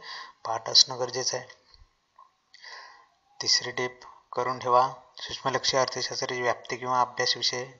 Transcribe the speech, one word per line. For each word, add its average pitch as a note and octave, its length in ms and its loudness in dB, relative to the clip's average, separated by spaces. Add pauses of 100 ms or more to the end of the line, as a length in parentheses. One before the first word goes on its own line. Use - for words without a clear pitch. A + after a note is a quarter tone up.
(440)
पाठ A2 240 -4
असणं B2 300 6
गरजेचं B2+ 380 -2
आहे. B2 100 -8 (2000)
तिसरी - 280 0
टीप B2 300 -4 (320)
करून B2 260 -2
ठेवा, B2 300 6 (280)
सूक्ष्मलक्षी - 600 -2
अर्थशास्त्राची B2+ 680 -2
व्याप्ती B2 340 0
किंवा B2+ 240 0
अभ्यास B2 360 2
विषय. B2+ 420 -2